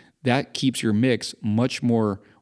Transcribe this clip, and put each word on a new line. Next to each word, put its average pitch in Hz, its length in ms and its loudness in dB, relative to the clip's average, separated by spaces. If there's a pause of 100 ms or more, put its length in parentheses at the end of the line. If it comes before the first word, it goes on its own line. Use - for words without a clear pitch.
(240)
that 127 300 0
keeps 131 300 -2
your 110 100 2
mix 117 480 0
much 110 400 0
more 110 400 0 (200)